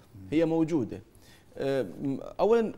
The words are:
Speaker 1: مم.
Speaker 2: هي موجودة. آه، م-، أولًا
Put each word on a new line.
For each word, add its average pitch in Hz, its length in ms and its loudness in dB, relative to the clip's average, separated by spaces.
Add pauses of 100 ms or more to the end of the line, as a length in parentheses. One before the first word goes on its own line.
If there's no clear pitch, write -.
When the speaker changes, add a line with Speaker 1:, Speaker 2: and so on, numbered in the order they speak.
(140)
Speaker 1:
مم. 98 160 -18
Speaker 2:
هي 160 140 4
موجودة. 156 580 0 (540)
آه، 135 260 0
م-، 123 360 -4 (220)
أولًا 220 380 4